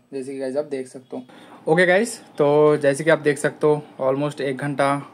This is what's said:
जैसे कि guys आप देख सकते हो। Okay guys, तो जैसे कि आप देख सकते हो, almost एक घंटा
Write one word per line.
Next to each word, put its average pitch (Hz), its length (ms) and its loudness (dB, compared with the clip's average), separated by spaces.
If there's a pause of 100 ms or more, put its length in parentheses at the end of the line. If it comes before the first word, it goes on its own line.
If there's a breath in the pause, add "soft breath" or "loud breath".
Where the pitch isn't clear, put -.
(120)
जैसे 135 200 -10
कि 135 60 -10
guys 131 180 -8
आप 151 80 -2
देख 135 240 -10
सकते - 280 -18
हो। - 560 -10
Okay 175 140 4
guys, 196 320 2 (200)
तो 151 380 4
जैसे 139 280 0
कि 160 60 2
आप 151 80 4
देख 147 200 0
सकते - 280 -2
हो, 151 160 2 (200)
almost 139 380 -2
एक 135 180 -4
घंटा 143 340 -2 (220)